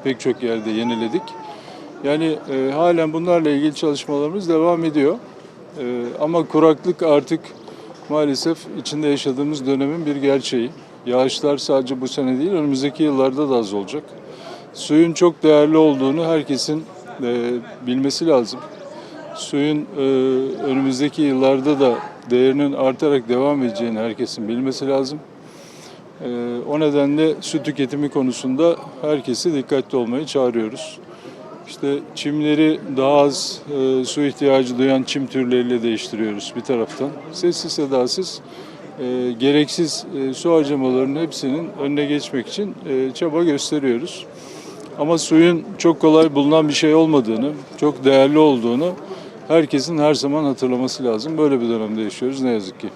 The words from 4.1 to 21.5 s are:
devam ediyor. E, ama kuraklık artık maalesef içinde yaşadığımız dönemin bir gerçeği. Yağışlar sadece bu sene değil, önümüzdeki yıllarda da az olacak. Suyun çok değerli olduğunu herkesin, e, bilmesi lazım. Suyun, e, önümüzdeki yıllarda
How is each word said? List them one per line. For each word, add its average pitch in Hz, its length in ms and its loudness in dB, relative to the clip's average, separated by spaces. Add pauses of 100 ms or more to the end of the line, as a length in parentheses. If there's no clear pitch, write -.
devam 165 360 2
ediyor. 151 340 2 (600)
E, 123 240 -6 (180)
ama 160 260 0
kuraklık 160 560 2
artık 151 380 2 (680)
maalesef 151 500 0 (220)
içinde 151 280 -4
yaşadığımız 139 580 -2
dönemin 139 400 0
bir 143 100 -2
gerçeği. 135 540 0 (360)
Yağışlar 131 520 0
sadece 135 420 0
bu 127 80 -4
sene 127 300 -2
değil, 170 140 0
önümüzdeki 143 500 0
yıllarda 135 480 2
da 127 60 2
az 104 180 -2
olacak. 101 280 -6 (720)
Suyun 160 380 4
çok 170 300 2
değerli 151 340 6
olduğunu 147 480 4
herkesin, 156 600 -2 (380)
e, 120 280 -2 (360)
bilmesi 135 400 -2
lazım. 123 340 2 (760)
Suyun, 151 520 -2 (120)
e, 139 40 -2 (600)
önümüzdeki 135 600 0
yıllarda 135 580 2